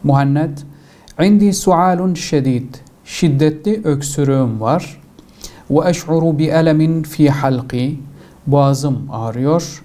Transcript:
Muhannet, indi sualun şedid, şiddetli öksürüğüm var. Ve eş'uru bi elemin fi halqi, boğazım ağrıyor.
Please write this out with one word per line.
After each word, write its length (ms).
Muhannet, 600
indi 320
sualun 600
şedid, 600
şiddetli 800
öksürüğüm 760
var. 400
Ve 200
eş'uru 480
bi 60
elemin 580
fi 280
halqi, 720
boğazım 680
ağrıyor. 720